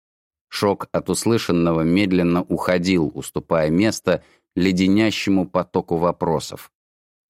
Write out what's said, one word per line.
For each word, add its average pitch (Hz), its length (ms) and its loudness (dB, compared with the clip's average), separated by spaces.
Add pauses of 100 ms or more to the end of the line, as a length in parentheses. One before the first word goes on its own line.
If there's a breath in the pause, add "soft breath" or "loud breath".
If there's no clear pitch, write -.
(500)
Шок - 420 -2
от 85 180 -4
услышанного 85 720 0
медленно 87 640 2
уходил, 90 680 0
уступая 78 560 -2
место 92 540 0 (320 soft breath)
леденящему 95 920 2
потоку 87 500 -2
вопросов. 82 760 -4 (580)